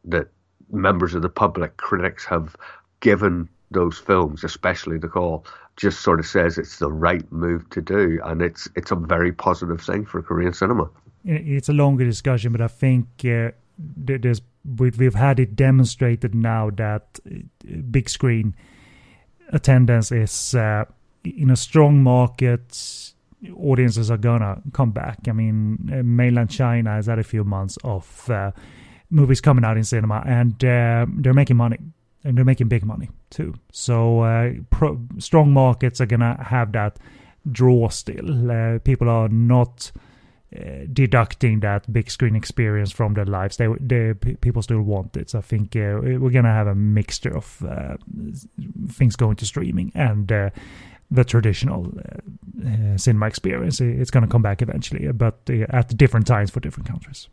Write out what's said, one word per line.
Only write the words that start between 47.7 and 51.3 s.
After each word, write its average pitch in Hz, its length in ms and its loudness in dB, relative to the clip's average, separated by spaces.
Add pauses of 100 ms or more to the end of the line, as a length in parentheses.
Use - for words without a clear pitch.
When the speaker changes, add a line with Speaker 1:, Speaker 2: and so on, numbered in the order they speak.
Speaker 2:
s-, - 180 -16 (420)
things 123 260 0
going 107 220 0
to - 80 -10
streaming - 480 -6
and, 104 380 0
uh, 101 180 0 (600)
the 123 140 4
traditional, 104 720 0